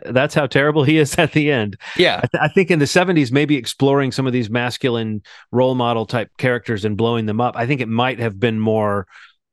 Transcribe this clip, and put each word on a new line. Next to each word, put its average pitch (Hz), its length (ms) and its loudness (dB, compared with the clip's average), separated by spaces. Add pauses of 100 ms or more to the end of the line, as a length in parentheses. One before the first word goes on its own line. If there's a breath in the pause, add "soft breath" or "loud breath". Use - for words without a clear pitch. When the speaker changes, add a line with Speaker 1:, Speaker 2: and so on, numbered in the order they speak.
Speaker 1:
that's 127 300 0
how 147 120 2
terrible 147 360 2
he 151 140 4
is 147 180 0
<laughs> - 20 0
at 160 140 2
the 151 180 2
end." 107 280 0 (180 loud breath)
Speaker 2:
Yeah. 170 260 2
Speaker 1:
I, - 60 0
th-, - 140 -4
I 156 80 4
think 185 220 2
in 170 80 2
the 143 80 2
seventies, 175 440 2
maybe 143 240 2
exploring 135 560 0
some 135 160 -4
of 123 60 0
these 120 160 -2
masculine 117 720 -2 (320 loud breath)
role 127 220 2
model 117 300 0
type 127 320 -4
characters 120 460 -2
and 104 140 -2
blowing 113 280 0
them 107 140 -2
up, 120 160 -2
I 117 100 -4
think 135 140 -2
it 120 80 -6
might 117 320 -2
have 113 180 -6
been 110 220 0
more, 107 480 0 (460 loud breath)